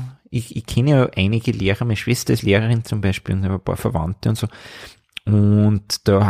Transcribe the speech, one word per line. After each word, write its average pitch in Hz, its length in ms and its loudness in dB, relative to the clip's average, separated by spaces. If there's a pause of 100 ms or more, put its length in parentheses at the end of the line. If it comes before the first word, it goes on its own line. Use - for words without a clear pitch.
(300)
ich, - 260 -6
ich - 80 -8
kenne 120 260 0
ja 131 240 4
einige 110 380 0
Lehrer, 101 320 -2
meine 117 120 -2
Schwester - 360 -2
ist 139 100 0
Lehrerin 110 420 2
zum 107 180 -4
Beispiel 95 320 -2
und 95 100 -2
habe 95 100 -2
ein 92 60 -4
paar 95 160 -4
Verwandte 92 540 -4
und 110 80 -2
so. - 80 -6 (800)
Und 104 800 2
da 101 240 4